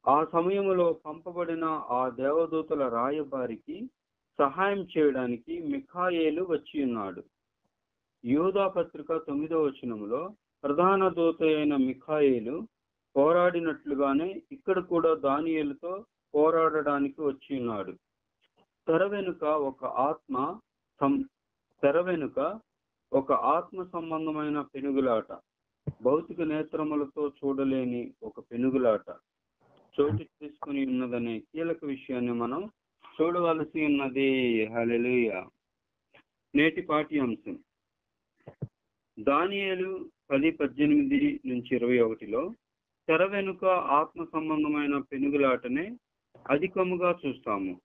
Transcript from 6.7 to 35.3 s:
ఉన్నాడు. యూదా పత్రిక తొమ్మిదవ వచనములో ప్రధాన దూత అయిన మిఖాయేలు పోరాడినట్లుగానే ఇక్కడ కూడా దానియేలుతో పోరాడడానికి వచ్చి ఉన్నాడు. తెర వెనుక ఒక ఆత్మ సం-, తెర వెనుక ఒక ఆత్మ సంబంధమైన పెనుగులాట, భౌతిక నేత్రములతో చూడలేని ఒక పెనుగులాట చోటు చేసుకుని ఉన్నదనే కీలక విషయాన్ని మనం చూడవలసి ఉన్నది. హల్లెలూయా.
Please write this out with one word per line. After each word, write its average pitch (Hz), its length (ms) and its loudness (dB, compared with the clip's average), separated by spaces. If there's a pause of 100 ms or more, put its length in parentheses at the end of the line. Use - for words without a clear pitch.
ఉన్నాడు. 101 400 -4 (1000)
యూదా 185 420 2
పత్రిక 165 500 -4
తొమ్మిదవ 156 460 -2
వచనములో 127 680 -4 (300)
ప్రధాన 185 440 4
దూత 165 360 2
అయిన 151 320 2
మిఖాయేలు 135 920 0 (480)
పోరాడినట్లుగానే 160 1300 2 (100)
ఇక్కడ 185 280 -2
కూడా 165 340 2
దానియేలుతో 156 920 -2 (300)
పోరాడడానికి 151 840 2
వచ్చి 135 380 -4
ఉన్నాడు. 101 340 -4 (920)
తెర 165 180 4
వెనుక 190 380 -4
ఒక 147 420 -2
ఆత్మ 143 760 -2 (420)
సం-, 139 240 2 (580)
తెర 147 180 4
వెనుక 170 580 -4 (540)
ఒక 135 180 2
ఆత్మ 165 520 0
సంబంధమైన 156 800 -4
పెనుగులాట, 135 760 -2 (640)
భౌతిక 160 400 0
నేత్రములతో 151 880 -2
చూడలేని 131 840 -2 (100)
ఒక 110 160 -12
పెనుగులాట 120 760 0 (840)
చోటు 143 120 4
చేసుకుని 139 720 -6
ఉన్నదనే 120 540 -4
కీలక 160 460 -6
విషయాన్ని 127 480 -4
మనం 131 360 -4 (520)
చూడవలసి 160 640 0
ఉన్నది. 131 800 2
హల్లెలూయా. 117 800 0 (1080)